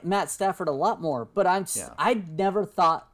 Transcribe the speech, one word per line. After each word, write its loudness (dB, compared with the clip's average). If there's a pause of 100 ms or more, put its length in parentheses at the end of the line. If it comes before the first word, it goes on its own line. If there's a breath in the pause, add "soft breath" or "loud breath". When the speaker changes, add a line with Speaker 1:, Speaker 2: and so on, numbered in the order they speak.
Speaker 1:
Matt 0
Stafford -2
a 0
lot 0
more, -2
but 0
I'm 2
s-, -6
Speaker 2:
Yeah. -8
Speaker 1:
I 2
never 0
thought 2